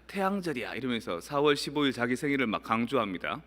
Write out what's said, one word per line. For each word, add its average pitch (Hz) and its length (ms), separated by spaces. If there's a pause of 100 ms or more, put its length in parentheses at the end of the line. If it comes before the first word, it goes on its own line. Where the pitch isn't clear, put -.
태양절이야." 170 680
이러면서 110 460
사월 147 340
십오 147 300
일 131 80
자기 120 240
생일을 139 300
막 95 160
강조합니다. 113 840